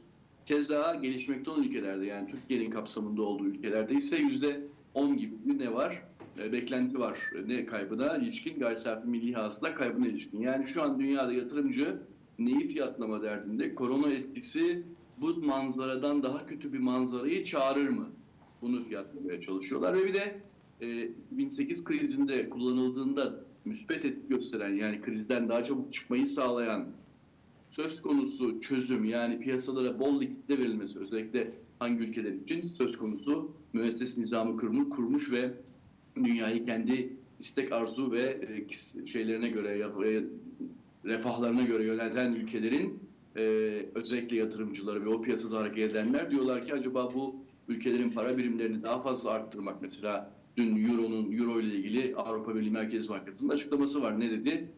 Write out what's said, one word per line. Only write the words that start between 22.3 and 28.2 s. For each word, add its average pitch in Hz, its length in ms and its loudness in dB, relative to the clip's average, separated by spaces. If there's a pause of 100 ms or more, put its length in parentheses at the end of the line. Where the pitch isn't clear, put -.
kullanıldığında 127 840 2 (300)
müspet 113 400 -2
etki - 240 -4
gösteren, 107 460 0
yani 104 260 0
krizden 110 480 0
daha 117 140 2
çabuk 135 300 -2
çıkmayı 131 340 0
sağlayan 120 600 0 (840)
söz 160 320 -6
konusu 127 600 0